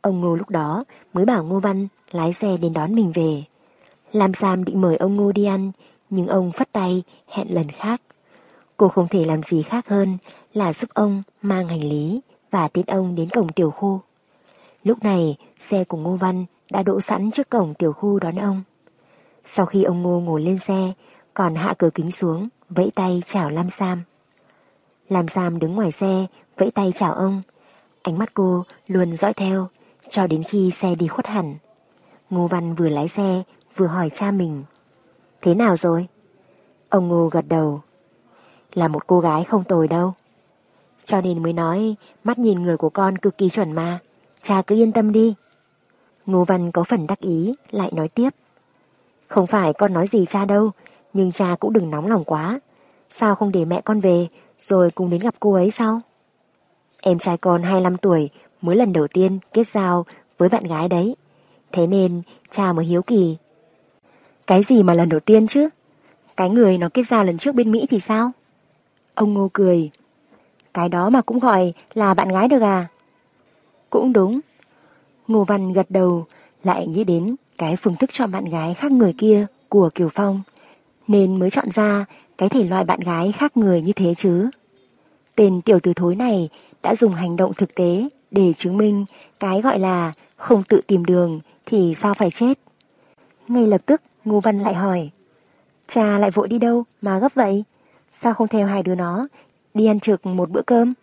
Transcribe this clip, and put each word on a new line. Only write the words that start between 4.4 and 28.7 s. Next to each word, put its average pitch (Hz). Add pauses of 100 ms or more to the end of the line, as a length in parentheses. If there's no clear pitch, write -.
định 190
mời 175
ông 196
Ngô 202
đi 202
ăn, 196 (380)
nhưng 185
ông 185
phất -
tay 185 (260)
hẹn 196
lần 160
khác. 226 (760)
Cô 202
không 175
thể 175
làm 156
gì 160
khác 233
hơn 190 (360)
là 190
giúp -
ông 202 (200)
mang 185
hành 165
lý 151 (300)
và 170
tiễn -
ông 185
đến 165
cổng 185
tiểu 160
khu. 196 (840)
Lúc 214
này, 170 (220)
xe 190
của 175
Ngô 165
Văn 185 (260)
đã 196
đỗ 196
sẵn 202
trước 277
cổng 175
tiểu 160
khu 202
đón 170
ông. 190 (840)
Sau -
khi 190
ông 175
Ngô 175
ngồi 165
lên 185
xe, 190 (420)
còn 175
hạ 165
cửa 170
kính 170
xuống, 180 (200)
vẫy 185
tay 185
chào 170
Lam 170
Sam. 180 (1040)
Lam 175
Sam 175
đứng 160
ngoài 196
xe, 190 (320)
vẫy 196
tay 196
chào 175
ông. 190 (600)
Ánh 170
mắt 220
cô 180 (220)